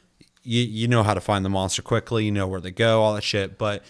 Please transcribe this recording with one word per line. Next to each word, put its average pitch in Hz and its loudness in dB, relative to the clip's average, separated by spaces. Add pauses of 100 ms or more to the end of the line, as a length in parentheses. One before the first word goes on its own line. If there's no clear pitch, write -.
(440)
you, 120 0
you 113 -2
know 120 4
how 104 2
to 92 -4
find 101 0
the 95 0
monster 95 -2
quickly, 110 -2
you 104 0
know 101 0
where 92 -6
they 90 -10
go, 113 2
all 107 2
that 104 -8
shit. 98 -4
But 104 -4